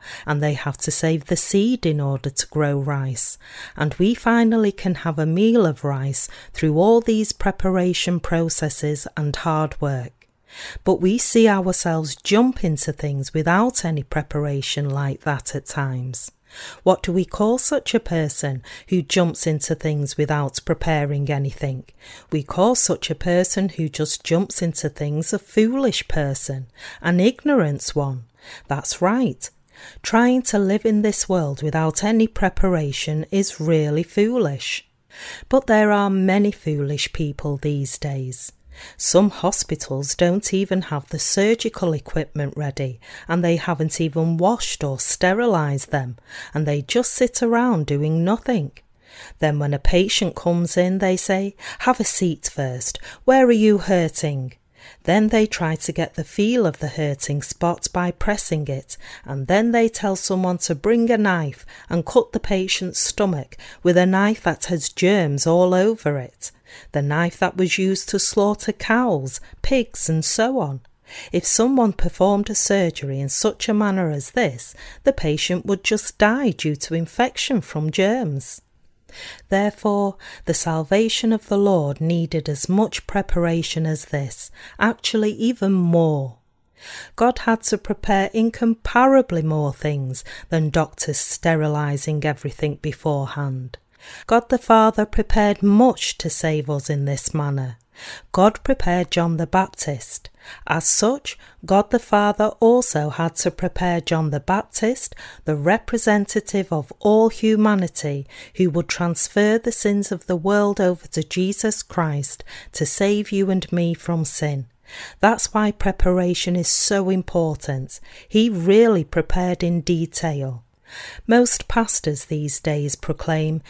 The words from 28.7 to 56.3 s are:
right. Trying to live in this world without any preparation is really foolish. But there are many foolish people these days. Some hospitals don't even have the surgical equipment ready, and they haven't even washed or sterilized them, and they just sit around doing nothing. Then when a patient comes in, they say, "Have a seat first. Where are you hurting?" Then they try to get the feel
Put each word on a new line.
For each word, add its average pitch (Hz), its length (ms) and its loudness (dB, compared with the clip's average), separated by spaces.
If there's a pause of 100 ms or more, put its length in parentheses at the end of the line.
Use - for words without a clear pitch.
right. 208 460 0 (540)
Trying 247 420 4
to - 140 0
live 202 280 2
in 214 160 2
this 208 260 0
world 156 340 -2
without 160 400 -2
any 220 240 2
preparation 160 1040 -2
is 196 300 -2
really 156 420 0
foolish. 202 880 -2 (640)
But 269 160 2
there 214 260 4
are 202 160 4
many 190 420 2
foolish 147 600 -4
people 147 460 -4
these 143 400 -2
days. 135 540 -6 (440)
Some 196 340 4
hospitals - 840 -4
don't 180 400 0
even 190 280 0
have 143 260 -6
the 160 100 -6
surgical 214 760 0
equipment 147 600 -6
ready, 135 440 -6 (260)
and 175 160 0
they 170 140 2
haven't 156 440 -2
even 165 360 0
washed 185 480 0
or 135 160 -4
sterilized 180 880 0
them, 127 260 -4 (380)
and 156 100 -2
they 147 180 -2
just 240 300 0
sit - 300 2
around 233 440 2
doing 156 360 0
nothing. 196 480 -2 (680)
Then 151 180 0
when 143 160 -2
a 139 60 -4
patient 190 560 2
comes 175 400 0
in, 185 220 2
they 185 180 2
say, 196 400 -2 (240)
"Have 254 180 2
a 220 60 0
seat - 500 0
first. 127 460 -6 (240)
Where 262 220 6
are 240 40 6
you 214 280 6
hurting?" 156 720 0 (500)
Then 214 280 4
they 214 180 4
try 160 260 -2
to 156 180 -4
get 160 220 -4
the 165 80 -6
feel 220 420 0